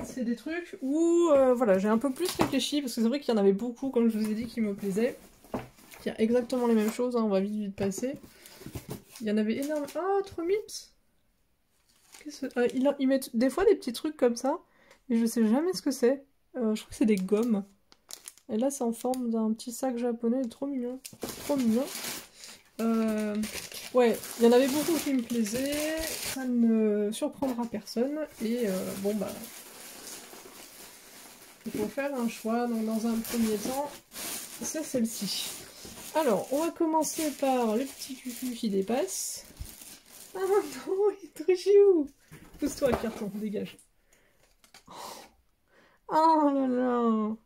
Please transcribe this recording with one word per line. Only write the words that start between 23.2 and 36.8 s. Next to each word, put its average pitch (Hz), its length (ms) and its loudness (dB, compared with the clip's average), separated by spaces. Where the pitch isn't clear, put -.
ouais, 240 240 6
il 233 60 6
y - 20 10
en 240 60 8
avait 254 160 6
beaucoup 294 340 2
qui 285 100 0
me 254 80 2
plaisaient, 269 800 -2
ça 269 440 -6
ne 220 640 4
surprendra 262 560 -4
personne, 262 540 -4
et, 226 240 0
euh, 190 260 -4
bon 202 100 0
bah, 208 160 -4
il - 60 -10
faut 208 120 -2
faire 277 300 -4
un 233 120 0
choix, 226 380 -2
donc 226 220 -2
dans 220 180 -2
un 226 140 0
premier 226 380 0
temps, 269 340 -4
c'est 311 180 -4
celle-ci. - 800 -4
Alors, 254 360 2
on 294 140 0
va 330 60 -2
commencer 311 680 0